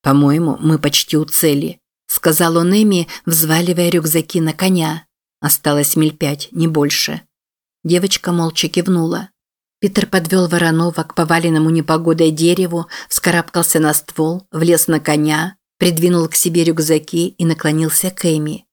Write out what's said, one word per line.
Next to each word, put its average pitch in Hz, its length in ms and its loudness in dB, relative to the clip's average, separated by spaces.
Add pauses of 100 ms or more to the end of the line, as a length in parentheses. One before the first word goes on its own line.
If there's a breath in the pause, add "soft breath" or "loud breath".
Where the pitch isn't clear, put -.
"По-моему, 143 560 2
мы 156 180 2
почти - 400 0
у 151 80 0
цели", 151 540 -2 (260)
сказал 165 520 0
он 170 140 2
Эми, 202 360 2 (180 loud breath)
взваливая 165 640 0
рюкзаки 165 500 -2
на 160 140 0
коня. 165 540 -2 (320)
"Осталось 147 560 0
миль 156 200 2
пять, 147 360 -6
не 165 160 0
больше". 147 560 -2 (600)
Девочка 175 480 0
молча 170 380 -2
кивнула. 175 600 -2 (500)
Питер 202 260 0
подвёл 180 420 -2
Воронова 165 540 0
к - 140 -10
поваленному 160 560 0
непогодой 165 580 2
дереву, 170 560 0 (240 loud breath)
вскарабкался 170 680 0
на 151 160 2
ствол, 160 560 -4
влез 170 360 2
на 160 120 0
коня, 151 580 -2 (220)
придвинул 175 480 2
к 160 80 -10
себе 170 280 0
рюкзаки 160 680 0
и - 160 -4
наклонился 160 680 0
к - 140 -8
Эми. 156 480 -2